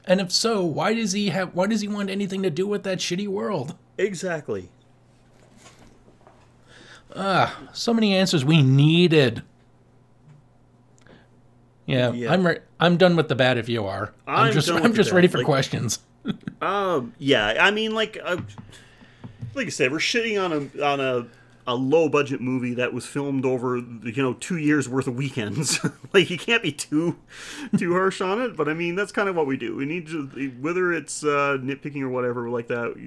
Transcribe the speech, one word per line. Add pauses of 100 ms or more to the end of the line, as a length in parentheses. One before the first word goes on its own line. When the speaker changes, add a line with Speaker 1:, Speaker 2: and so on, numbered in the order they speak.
Speaker 1:
And
if
so,
why
does
he
have,
why
does
he
want
anything
to
do
with
that
shitty
world? (220)
Speaker 2:
Exactly. (2500)
Speaker 1:
Ah, (140)
so
many
answers
we
needed. (2500)
Yeah,
Speaker 2:
Yeah.
Speaker 1:
I'm
re-, (220)
I'm
done
with
the
bad
if
you
are. (140)
I'm
Speaker 2:
I'm
Speaker 1:
just,
Speaker 2:
done
Speaker 1:
I'm
Speaker 2:
with
the
Speaker 1:
just
Speaker 2:
bad.
Speaker 1:
ready
for
Speaker 2:
Like,
Speaker 1:
questions. (300)
<laughs>
Speaker 2:
um,
yeah,
I
mean,
like,
uh, (1160)
like
I
said,
we're
shitting
on
a,
on
a, (420)
a
low
budget
movie
that
was
filmed
over,
you
know,
two
years
worth
of
weekends.
<laughs> (240)
Like,
you
can't
be
too, (580)
too
harsh
on
it,
but
I
mean,
that's
kind
of
what
we
do.
We
need
to, (380)
whether
it's,
uh,
nitpicking
or
whatever
like
that, (120)